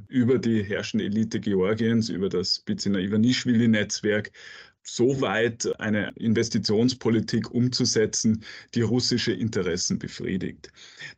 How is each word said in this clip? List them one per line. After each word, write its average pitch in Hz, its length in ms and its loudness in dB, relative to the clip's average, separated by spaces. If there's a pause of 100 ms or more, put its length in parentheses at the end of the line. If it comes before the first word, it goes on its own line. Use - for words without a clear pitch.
über 127 300 2
die 113 240 2
herrschende 98 440 -2
Elite 107 340 -2
Georgiens, 110 680 2
über 90 180 -2
das 90 300 -2
Bidzina 98 400 -2
Ivanischvili-Netzwerk, 107 1300 2 (580)
so 131 300 2
weit 117 480 0 (120)
eine 104 340 -2
Investitionspolitik 113 1400 0
umzusetzen, 117 920 2 (320)
die - 60 2
russische 117 520 0
Interessen 90 640 -2
befriedigt. - 760 -6 (460)